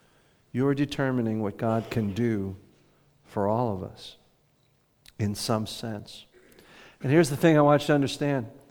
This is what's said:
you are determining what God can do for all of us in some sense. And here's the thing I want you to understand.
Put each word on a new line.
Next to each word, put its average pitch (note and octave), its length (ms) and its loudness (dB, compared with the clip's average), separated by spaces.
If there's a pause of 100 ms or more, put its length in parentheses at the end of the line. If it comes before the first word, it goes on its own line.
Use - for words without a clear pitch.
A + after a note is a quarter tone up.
(520)
you B2 140 0
are C#3+ 80 2
determining B2+ 720 -2
what G2+ 140 -6
God A2+ 340 -2
can G#2 220 -2
do G2+ 420 -2 (680)
for G2+ 220 -2
all A2+ 240 0
of F#2 120 -6
us - 340 -16 (1040)
in G#2 160 -2
some A2 320 -2
sense. - 580 -12 (800)
And C3 80 -2
here's D#3+ 180 6
the C#3 80 -4
thing E3 180 6
I D3+ 60 6
want D3 220 6
you - 40 -10
to D#3+ 60 4
understand. C#3 540 0 (240)